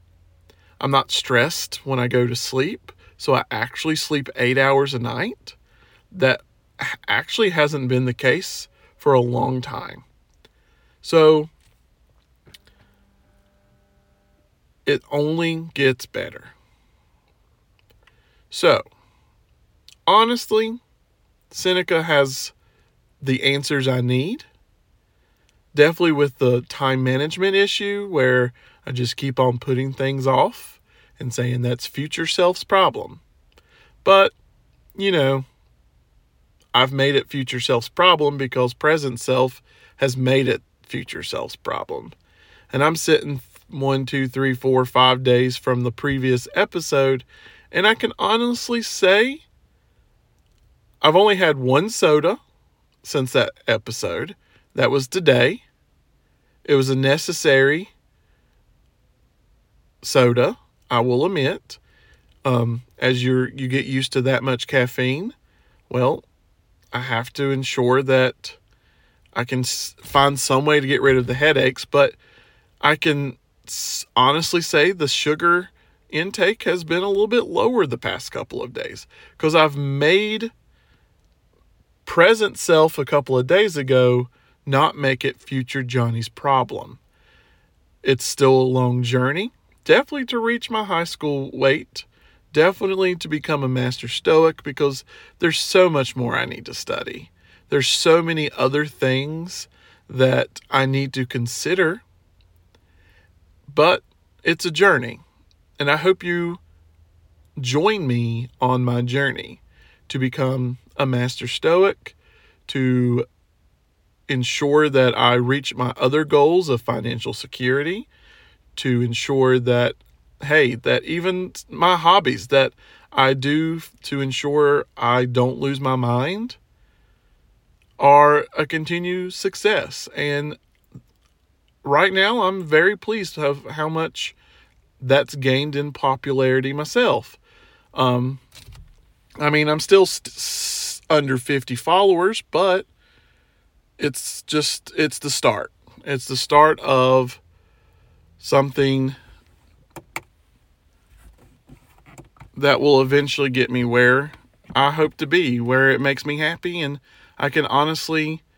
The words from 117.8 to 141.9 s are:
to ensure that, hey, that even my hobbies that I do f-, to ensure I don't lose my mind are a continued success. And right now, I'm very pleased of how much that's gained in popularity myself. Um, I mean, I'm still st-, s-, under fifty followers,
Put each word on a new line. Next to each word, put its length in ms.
to 240
ensure 580
that, 340
hey, 340
that 280
even 500
my 260
hobbies 520
that 260
I 220
do 440
f-, 140
to 180
ensure 680
I 280
don't 320
lose 220
my 160
mind 600
are 480
a 80
continued 680
success. 800
And 420
right 280
now, 320
I'm 200
very 340
pleased 400
of 280
how 240
much 460
that's 360
gained 400
in 160
popularity 800
myself. 640
Um, 460
I 120
mean, 180
I'm 100
still 280
st-, 260
s-, 680
under 260
fifty 380
followers, 720